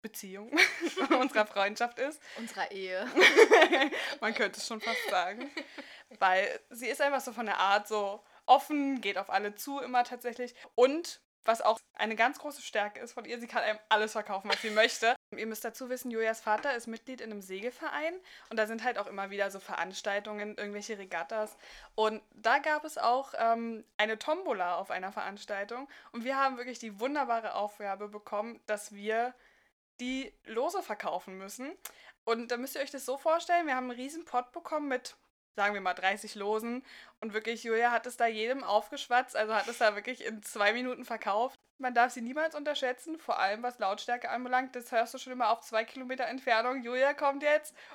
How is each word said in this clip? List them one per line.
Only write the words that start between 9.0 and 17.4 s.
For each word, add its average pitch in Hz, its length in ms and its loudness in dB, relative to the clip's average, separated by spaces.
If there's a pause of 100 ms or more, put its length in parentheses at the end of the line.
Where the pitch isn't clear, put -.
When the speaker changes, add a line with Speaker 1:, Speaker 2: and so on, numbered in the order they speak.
Speaker 1:
geht 196 160 -2
auf 196 120 -4
alle 208 260 0
zu 277 240 -8
immer 247 240 0
tatsächlich. 240 500 -8 (220)
Und 285 460 4 (240)
was 226 160 4
auch 220 180 4 (180)
eine 214 180 -2
ganz 240 240 2
große 285 220 -12
Stärke 208 400 -4
ist 233 120 -12
von 226 120 -12
ihr, 226 140 -8
sie 233 80 -10
kann - 160 -2
einem 214 160 0 (100)
alles 214 240 4
verkaufen, 208 360 -6
was 196 120 0
sie 226 80 -4
möchte. 226 460 4 (200)
Ihr 214 120 -6
müsst 220 180 -8
dazu 240 240 -8
wissen, 247 220 -6
Julias 226 300 0
Vater 214 340 0
ist 233 120 -8
Mitglied 233 320 -12
in 226 120 -10
einem 208 100 -10